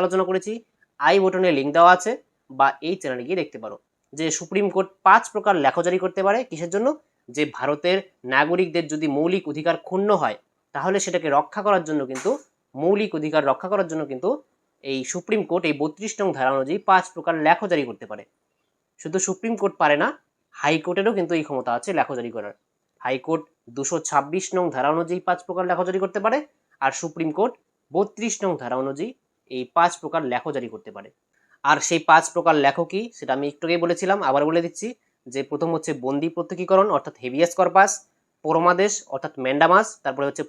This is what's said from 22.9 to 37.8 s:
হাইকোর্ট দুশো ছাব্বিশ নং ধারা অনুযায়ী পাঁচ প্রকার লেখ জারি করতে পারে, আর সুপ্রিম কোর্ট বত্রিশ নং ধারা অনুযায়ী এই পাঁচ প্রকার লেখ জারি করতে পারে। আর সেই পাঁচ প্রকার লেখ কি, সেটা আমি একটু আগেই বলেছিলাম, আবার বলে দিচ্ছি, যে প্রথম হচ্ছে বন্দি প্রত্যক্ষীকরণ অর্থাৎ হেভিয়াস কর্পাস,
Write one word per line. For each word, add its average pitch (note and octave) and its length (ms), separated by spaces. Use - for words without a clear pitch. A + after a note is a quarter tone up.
হাইকোর্ট C3+ 400
দুশো C#3 200
ছাব্বিশ D3+ 360
নং F3+ 100
ধারা C3+ 200
অনুযায়ী E3+ 320
পাঁচ F3+ 200
প্রকার F3+ 220
লেখ F3 180
জারি F#3 160
করতে F#3+ 220
পারে, A#3 120
আর C3+ 100
সুপ্রিম D#3+ 360
কোর্ট B3 160
বত্রিশ G3+ 520
নং F#3+ 80
ধারা B2 220
অনুযায়ী C#3+ 260
এই C3 120
পাঁচ E3+ 160
প্রকার D#3+ 200
লেখ A#2+ 120
জারি A#2+ 180
করতে G#2+ 220
পারে। G2+ 140
আর D3+ 140
সেই E3 220
পাঁচ D#3+ 240
প্রকার E3 220
লেখ C#3 120
কি, G3 100
সেটা - 200
আমি C#3+ 140
একটু D#3 160
আগেই E3+ 180
বলেছিলাম, F#3 320
আবার C#3 200
বলে E3+ 160
দিচ্ছি, G#3 220
যে B2+ 120
প্রথম D#3 260
হচ্ছে D#3+ 160
বন্দি C#3+ 300
প্রত্যক্ষীকরণ F#3 600
অর্থাৎ C#3+ 280
হেভিয়াস C#3+ 360
কর্পাস, F#3 320